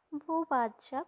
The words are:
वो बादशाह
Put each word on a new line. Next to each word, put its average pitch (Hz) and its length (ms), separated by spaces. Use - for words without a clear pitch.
वो 320 280
बादशाह 254 580